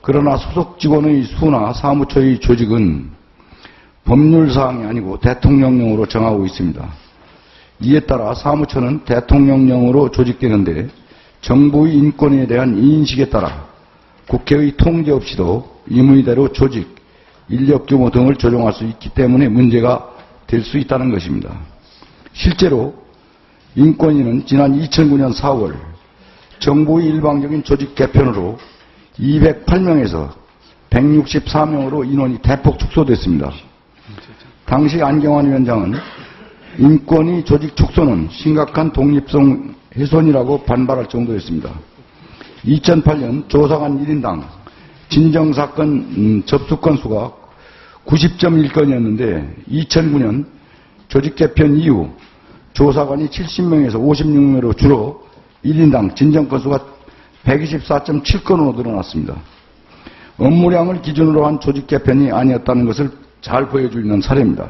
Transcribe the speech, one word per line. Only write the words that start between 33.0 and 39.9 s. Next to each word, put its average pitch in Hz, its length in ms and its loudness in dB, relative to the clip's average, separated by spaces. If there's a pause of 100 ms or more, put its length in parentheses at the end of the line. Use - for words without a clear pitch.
당시 147 380 0
안경환 147 460 2
위원장은 120 460 -2 (840)
인권위 160 680 2
조직 147 320 -2
축소는 104 540 0
심각한 156 600 -2
독립성 139 840 0 (220)